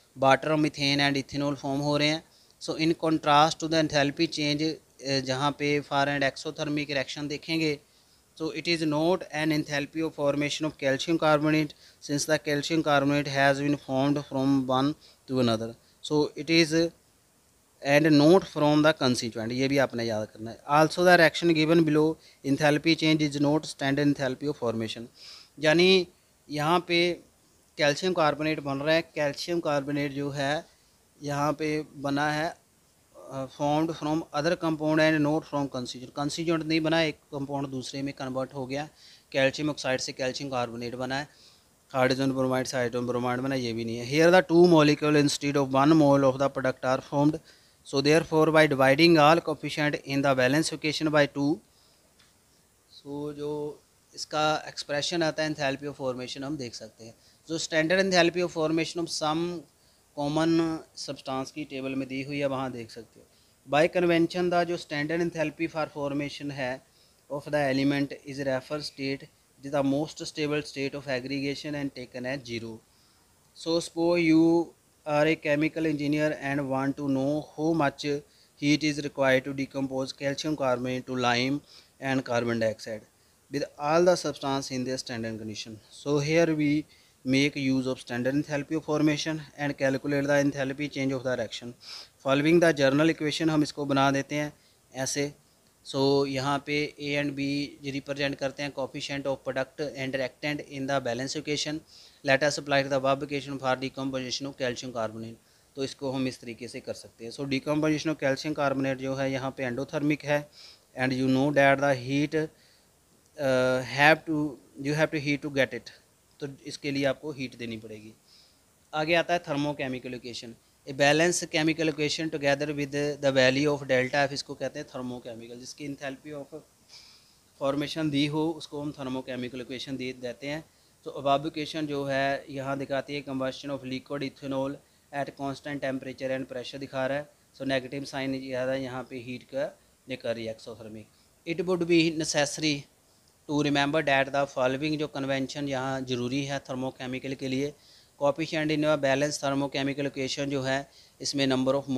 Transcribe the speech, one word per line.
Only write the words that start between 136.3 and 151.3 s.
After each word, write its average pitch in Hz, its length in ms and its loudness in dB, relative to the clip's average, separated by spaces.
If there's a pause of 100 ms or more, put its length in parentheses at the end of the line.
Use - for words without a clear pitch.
and 131 160 -8
pressure 127 280 -12
दिखा 131 260 -6
रहा 139 120 -2
है। 147 100 -10 (300)
So 139 80 -8
नेगेटिव 135 380 -4
साइन 135 360 -6
ज़्यादा 131 340 -4
यहाँ 131 360 -6
पे 127 160 -12
हीट 123 160 -12 (120)
का 143 160 -4 (380)
निकल 127 200 -8
रही 113 180 -6
है 110 100 -8
exothermic। 110 480 -16 (420)
It 170 200 -4
would 175 220 0
be 170 120 6 (180)
necessary 151 580 2 (720)
to 147 140 2
remember 143 400 2
that 135 300 2
the 139 140 2
following, 135 520 -2
जो 151 100 -4
कन्वेंशन 135 600 -4
यहाँ 135 320 -4
ज़रूरी 127 440 -4
है 139 200 -6
thermochemical 131 720 -8
के 135 120 -8
लिए, 139 240 -2 (480)
coefficient 151 500 0
in 151 140 0
a 151 120 4
balanced 139 460 0
thermochemical 139 680 -2
equation 139 400 -4
जो 139 120 -2
है 135 160 0 (420)
इसमें 135 260 -2